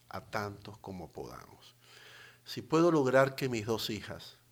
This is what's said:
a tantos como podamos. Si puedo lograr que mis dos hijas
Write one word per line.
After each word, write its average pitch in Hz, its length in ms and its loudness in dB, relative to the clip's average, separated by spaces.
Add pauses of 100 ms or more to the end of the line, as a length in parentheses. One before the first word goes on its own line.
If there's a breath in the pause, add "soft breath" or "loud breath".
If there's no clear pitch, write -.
a 95 120 -10
tantos 104 560 -8
como 90 340 -12
podamos. - 640 -16 (720 loud breath)
Si - 160 -10
puedo 165 300 4
lograr 135 440 4
que 135 140 -4
mis 113 160 -2
dos 110 240 -2
hijas - 480 -10 (140)